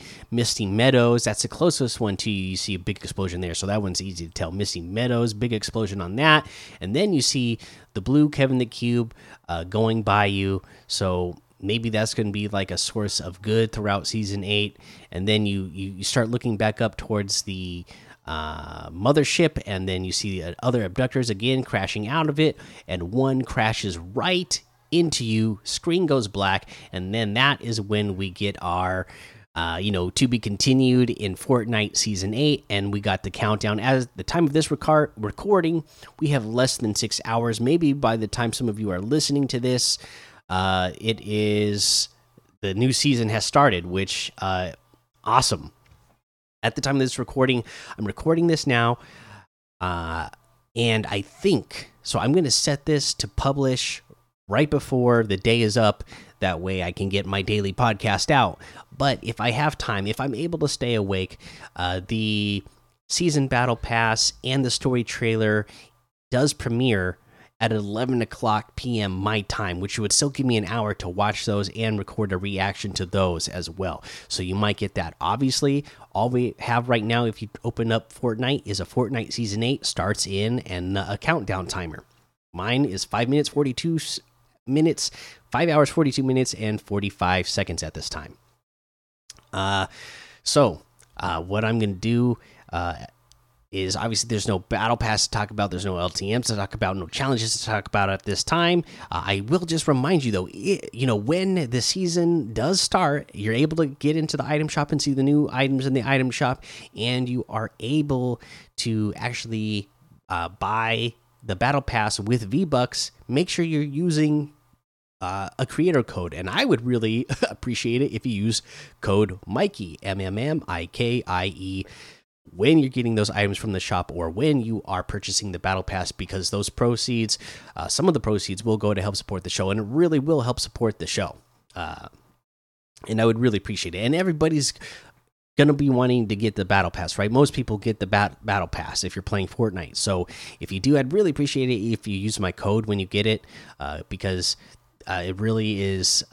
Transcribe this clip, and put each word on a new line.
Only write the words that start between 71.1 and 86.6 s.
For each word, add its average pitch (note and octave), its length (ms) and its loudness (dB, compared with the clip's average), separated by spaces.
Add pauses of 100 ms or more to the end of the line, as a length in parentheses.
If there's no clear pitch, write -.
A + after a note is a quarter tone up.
those G2+ 300 0
and A2 200 0
record G2+ 360 -4
a F#2 40 0
reaction F#2+ 580 -4
to F#2+ 120 0
those F2+ 400 2
as E2+ 240 -8
well. F2 320 -6 (240)
So - 160 -4
you F#2 140 -2
might G#2 220 2
get G2+ 180 -4
that. E2+ 240 -4
Obviously, C#3 640 2 (260)
all A2 180 0
we B2 300 0
have A#2+ 300 -2
right A#2+ 160 2
now, A#2 200 2
if A2 160 -2
you G#2 80 -8 (140)
open A2+ 300 -2
up A2+ 200 -2
Fortnite, B2 520 -2
is F#2+ 160 -4
a F#2 40 -6
Fortnite A#2 480 -2
Season A2 300 -2
eight B2+ 240 0
starts - 400 -2
in G#2 340 0
and F#2 380 -4
a G2 180 -4
countdown G2 520 -2
timer. F2 340 -8 (500)
Mine A#2 320 0
is G2 200 -4
five A#2 240 -2
minutes, C#3+ 220 2
forty-two C#3+ 440 0
s-, - 240 -4 (480)
minutes, D3+ 460 2 (400)
five E3 160 2
hours, D3+ 200 6
forty-two C#3 360 2
minutes, C3 300 2
and G#2+ 260 -2